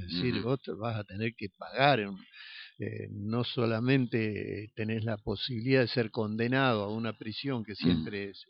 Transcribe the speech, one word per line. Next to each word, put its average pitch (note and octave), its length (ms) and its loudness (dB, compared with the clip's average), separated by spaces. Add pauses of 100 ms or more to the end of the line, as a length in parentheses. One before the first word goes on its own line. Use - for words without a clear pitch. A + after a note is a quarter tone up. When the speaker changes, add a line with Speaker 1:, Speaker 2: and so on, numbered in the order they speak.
Speaker 1:
es F2+ 100 -10
decir, F2+ 220 0
Speaker 2:
Ujú. F2 140 -2
Speaker 1:
vos C3+ 120 0
te - 120 -8
vas A2+ 240 -4
a G#2 60 -4
tener A2 320 -4
que G#2+ 120 -8 (100)
pagar C3 440 4
en, G2+ 140 -4 (640)
eh, G#2+ 320 -6
no G#2 320 -2
solamente A2+ 1300 0
tenés A2 280 -2
la A2 140 -2
posibilidad A#2+ 640 2
de A#2 60 4
ser A2+ 240 0
condenado A#2 720 2
a G#2 100 -2
una A2+ 240 -2
prisión A#2 460 -4
que G#2 80 -10
Speaker 2:
Mm. G2 40 -8
Speaker 1:
siempre F#2 540 0
es, - 200 -16